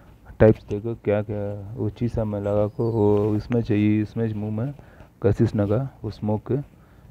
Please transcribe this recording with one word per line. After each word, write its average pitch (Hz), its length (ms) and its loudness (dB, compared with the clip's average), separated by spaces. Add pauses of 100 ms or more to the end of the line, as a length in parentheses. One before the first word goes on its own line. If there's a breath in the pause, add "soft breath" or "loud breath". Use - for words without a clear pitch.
(400 soft breath)
types 110 280 8
देखो 104 260 -6 (100)
क्या 104 180 0
क्या, 101 520 -8
वो 110 160 -4
चीसा 117 340 -4
में 104 160 -4
लगा 104 260 0
को, 117 240 -2
वो 104 460 2
इसमें 117 260 -2
चाहिए, 107 400 2
इसमें 113 320 -4
मुंह 107 220 -6
में 131 180 -6 (480 loud breath)
कशिश - 340 2
नगा, 104 220 2 (240)
वो 110 80 -8
smoke, 107 420 -4 (580 soft breath)